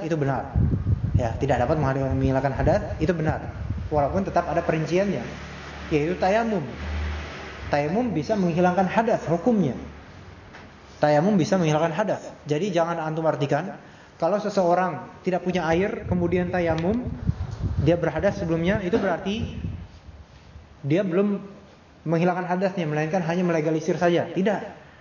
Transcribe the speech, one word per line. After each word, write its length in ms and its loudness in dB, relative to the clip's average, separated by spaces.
itu 100 -2
benar. 380 0
Ya, 240 2
tidak 260 2
dapat 140 2
menghilangkan 760 2
hadas, 280 4
itu 160 2
benar. 260 0
Walaupun 380 2
tetap 240 0
ada 100 0
perinciannya, 600 0
yaitu 300 0
tayamum. 480 2
Tayamum 400 0
bisa 240 -2
menghilangkan 480 4
hadas 400 0
hukumnya. 480 2
Tayamum 400 4
bisa 160 2
menghilangkan 400 2
hadas. 260 -2
Jadi 240 0
jangan 320 0
antum 240 -2
artikan 560 0
kalau 180 2
seseorang 680 0
tidak 160 0
punya 320 -2
air 320 0
kemudian 480 0
tayamum, 480 0
dia 160 4
berhadas 400 0
sebelumnya, 480 0
itu 160 0
berarti 560 -2
dia 160 2
belum 400 0
menghilangkan 400 2
hadasnya, 400 0
melainkan 400 0
hanya 160 0
melegalisir 560 2
saja. 320 2
Tidak. 560 -2